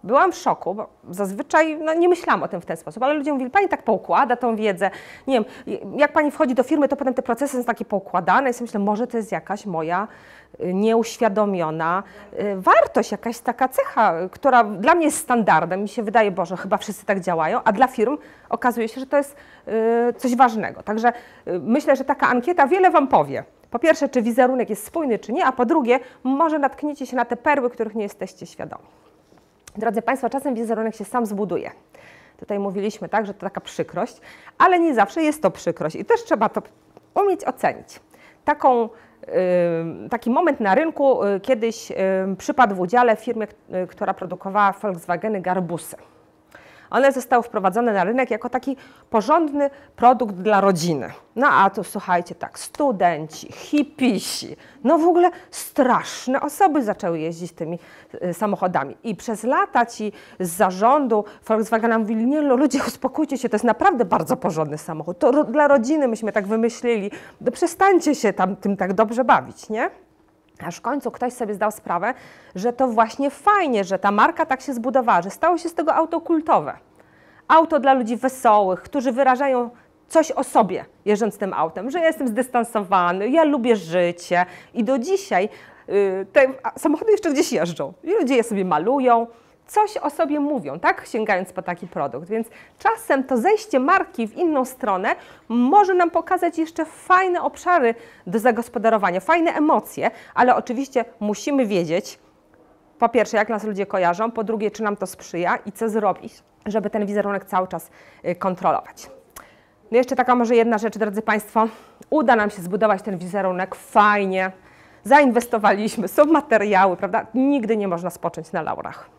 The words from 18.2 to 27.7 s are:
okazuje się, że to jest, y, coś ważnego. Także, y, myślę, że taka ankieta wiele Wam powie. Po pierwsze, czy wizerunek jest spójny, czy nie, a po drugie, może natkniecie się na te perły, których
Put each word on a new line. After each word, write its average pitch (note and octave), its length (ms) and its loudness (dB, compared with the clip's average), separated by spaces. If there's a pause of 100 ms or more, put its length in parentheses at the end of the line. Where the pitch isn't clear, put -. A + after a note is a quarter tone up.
okazuje A#3 380 -2
się, A#3+ 120 -10
że C4 80 -10
to D4 100 0
jest, C#4 180 -2 (720)
y, A#3 40 -4
coś A#3+ 220 -2
ważnego. A3 480 2
Także, A3 300 0 (340)
y, F3 120 -4
myślę, C4+ 360 2
że C4+ 100 -6
taka - 220 0
ankieta C4 400 2
wiele F#4 240 4
Wam D4 160 4
powie. C#3+ 360 0 (280)
Po A#3+ 80 -6
pierwsze, D#4 300 2
czy B3+ 120 0
wizerunek B3 480 2
jest G#3 160 -8
spójny, C4+ 340 -2
czy G#3+ 140 -8
nie, E4 120 0
a B3+ 60 4
po B3 140 0
drugie, B3+ 340 2 (240)
może D4+ 360 0
natkniecie C#4 460 -4
się B3 100 -10
na A#3+ 100 0
te A#3 120 -4
perły, C#4 320 0
których A3 260 -6